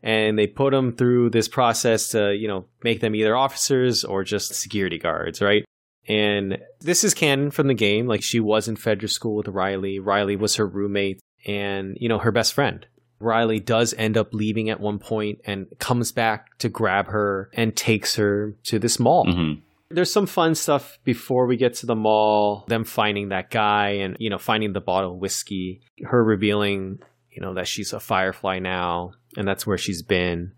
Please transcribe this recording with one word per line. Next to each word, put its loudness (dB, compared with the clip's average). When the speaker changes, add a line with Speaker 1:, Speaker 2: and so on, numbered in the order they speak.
Speaker 1:
and 2
they 4
put 0
'em 0
through 4
this 2
process 2
to, 0
you -4
know, -6
make 0
them 0
either 2
officers 0
or -4
just -4
security -4
guards, -4
right? 4
And 0
this 0
is 2
canon 0
from 2
the 4
game. 2
Like, 0
she 0
was 2
in -4
Fedra -2
school -4
with -4
Riley. -2
Riley 2
was 0
her 2
roommate -2
and, -6
you 0
know, 2
her 2
best 2
friend. 0
Riley 2
does 0
end 2
up 0
leaving -2
at -4
one -2
point -4
and -6
comes 0
back -2
to -2
grab 0
her 0
and 0
takes 0
her 0
to 0
this 0
mall. 4
Speaker 2:
Mm-hmm. 0
Speaker 1:
There's 0
some 2
fun 2
stuff -2
before 0
we 2
get 2
to -10
the 0
mall, 2
them 0
finding -2
that -6
guy 2
and, -4
you -4
know, -4
finding -2
the -4
bottle -2
of -12
whiskey, -6
her 4
revealing, 0
you -16
know, -8
that -4
she's -8
a -8
Firefly -2
now, -4
and -4
that's -2
where 0
she's -4
been. 0